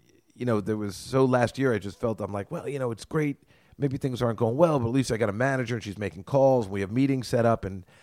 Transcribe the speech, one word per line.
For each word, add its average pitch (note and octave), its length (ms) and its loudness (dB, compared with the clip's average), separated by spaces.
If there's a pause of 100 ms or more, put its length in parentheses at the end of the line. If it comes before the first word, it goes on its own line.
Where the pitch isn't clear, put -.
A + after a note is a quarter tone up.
(340)
you B2 120 -6
know, A2 160 2
there G#2+ 160 -2
was, G2+ 180 -6
so C3 300 2
last B2 340 2
year C3 140 2
I G#2+ 40 0
just F#2+ 220 -8
felt, A2+ 220 -2
I'm G2 100 -8
like, G2+ 180 -8
"Well, - 200 -8
you C#3 100 -6
know, B2+ 120 -4
it's A2 120 -12
great. D3+ 320 -2 (420)
Maybe C3+ 200 -2
things B2+ 240 -4
aren't A#2 180 0
going A#2 160 2
well, C3 240 4
but A#2 80 0
at A#2 60 -2
least C3 180 2
I A#2 60 -2
got G#2+ 100 2
a G2+ 60 -2
manager B2 420 -2
and G#2+ 80 -6
she's G2 140 -8
making G2 260 -6
calls. C3 460 4
We G2+ 100 -4
have G2 120 -2
meetings C3 360 0
set A#2 180 2
up." A2+ 200 2
And, F#2+ 200 -10 (180)